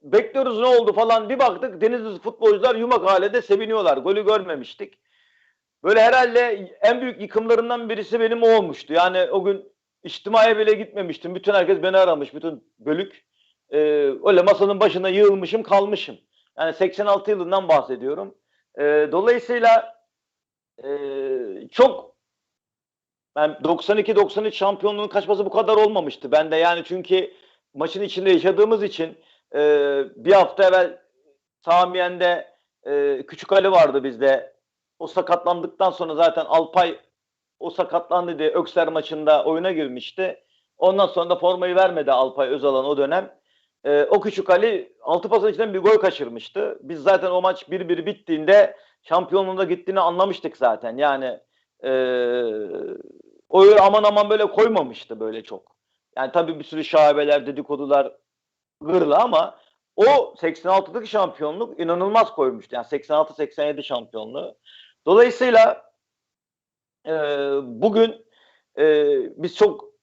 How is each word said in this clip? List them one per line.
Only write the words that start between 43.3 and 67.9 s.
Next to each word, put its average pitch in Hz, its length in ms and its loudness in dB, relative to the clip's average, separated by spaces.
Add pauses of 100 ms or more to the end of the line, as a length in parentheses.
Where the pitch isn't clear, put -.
E, 147 200 2
o 196 180 2
Küçük 190 280 -6
Ali 202 520 0
altı 170 280 -4
pasın 214 180 0
içinden 208 260 -4
bir 185 60 -4
gol 214 180 4
kaçırmıştı. 143 840 -6
Biz 143 220 -14
zaten 180 280 2
o 180 100 0
maç 180 300 -4
bir 180 180 -8
bir 165 160 -4
bittiğinde 190 720 2 (240)
şampiyonluğun 185 560 -2
da 190 60 -2
gittiğini 180 360 -4
anlamıştık 175 580 -2
zaten. 117 400 -2
Yani, 135 420 -2 (440)
e, 131 80 -4 (1600)
o 190 160 8 (160)
aman 208 220 6
aman 208 260 2
böyle 214 160 2
koymamıştı 196 760 -2
böyle 110 240 -8
çok. - 320 -20 (420)
Yani 131 140 -6
tabii 165 280 -2
bir 135 40 -14
sürü 156 200 -10
şaibeler, 147 600 2
dedikodular 143 640 -2 (720)
gırla 165 420 0
ama 185 360 -2 (360)
o 247 420 2
seksen 170 320 -6
altıdaki 196 380 -2
şampiyonluk 185 720 -6
inanılmaz 185 560 0
koymuştu. 127 400 -4
Yani 120 100 -10
seksen 151 300 -6
altı 151 180 0
seksen 147 340 -6
yedi 147 160 -8
şampiyonluğu. 120 720 -12 (500)
Dolayısıyla, 226 840 4 (1160)
e, 160 60 -4 (500)
bugün, 208 640 0 (520)